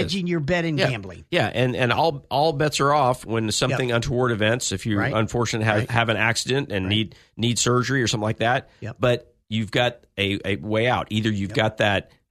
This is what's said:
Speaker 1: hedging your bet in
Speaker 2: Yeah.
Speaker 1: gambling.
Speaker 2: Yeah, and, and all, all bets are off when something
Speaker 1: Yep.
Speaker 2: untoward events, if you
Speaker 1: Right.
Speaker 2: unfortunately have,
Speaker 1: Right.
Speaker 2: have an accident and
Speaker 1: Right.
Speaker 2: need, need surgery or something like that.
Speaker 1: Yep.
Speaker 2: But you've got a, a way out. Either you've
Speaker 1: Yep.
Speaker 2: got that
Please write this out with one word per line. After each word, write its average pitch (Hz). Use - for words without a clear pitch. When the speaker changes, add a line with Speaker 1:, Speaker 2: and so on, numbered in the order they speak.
Speaker 1:
hedging 175
your 170
bet 170
in 156
Speaker 2:
Yeah. 165
Speaker 1:
gambling. 95
Speaker 2:
Yeah, 131
and, 127
and 120
all, 143
all 151
bets 147
are 139
off 135
when 110
something 127
Speaker 1:
Yep. 120
Speaker 2:
untoward 123
events, 110
if 95
you 110
Speaker 1:
Right. 117
Speaker 2:
unfortunately 110
have, 107
Speaker 1:
Right. 123
Speaker 2:
have 117
an 107
accident 120
and 95
Speaker 1:
Right. 95
Speaker 2:
need, 107
need 117
surgery 123
or 110
something 107
like 110
that. 120
Speaker 1:
Yep. 107
Speaker 2:
But 123
you've 110
got 123
a, 98
a 101
way 107
out. 110
Either 110
you've 98
Speaker 1:
Yep. -
Speaker 2:
got 110
that 101